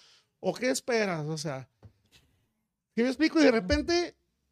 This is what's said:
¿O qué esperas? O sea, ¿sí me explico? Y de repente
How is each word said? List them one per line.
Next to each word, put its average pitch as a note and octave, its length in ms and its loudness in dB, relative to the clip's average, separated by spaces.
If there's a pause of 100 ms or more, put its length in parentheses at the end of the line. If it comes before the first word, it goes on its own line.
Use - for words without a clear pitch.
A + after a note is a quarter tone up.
(420)
¿O F#3 120 -2
qué B3 160 -2
esperas? G#3 560 -2
O D#3 120 -6
sea, C#3 300 -8 (1300)
¿sí A3+ 60 0
me B3 60 2
explico? D#4 320 0
Y D4+ 40 8
de C4 80 8
repente D4 640 0 (360)